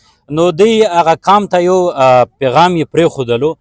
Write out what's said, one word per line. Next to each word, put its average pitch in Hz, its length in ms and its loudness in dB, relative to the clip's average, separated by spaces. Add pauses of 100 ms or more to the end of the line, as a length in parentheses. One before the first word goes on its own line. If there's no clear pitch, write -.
(300)
نو 165 200 -2
دوی 214 360 0
هغه 170 280 0
قام 202 320 0
ته 180 140 -2
یو، 180 180 0 (120)
آه، 131 340 2
پیغام 147 520 0
یې 156 80 -4
پرېښودلو. 139 760 -2